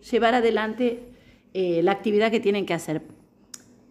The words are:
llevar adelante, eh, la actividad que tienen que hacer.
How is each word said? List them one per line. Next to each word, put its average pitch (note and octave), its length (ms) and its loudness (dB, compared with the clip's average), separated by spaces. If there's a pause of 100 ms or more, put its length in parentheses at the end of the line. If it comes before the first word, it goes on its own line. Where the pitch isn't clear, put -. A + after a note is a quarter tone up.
llevar A3+ 260 2
adelante, A3+ 760 -2 (420)
eh, F3 300 0
la F#3 80 4
actividad G#3 400 0
que A3 80 0
tienen G3+ 260 0
que F3 80 -4
hacer. D#3+ 300 -4 (880)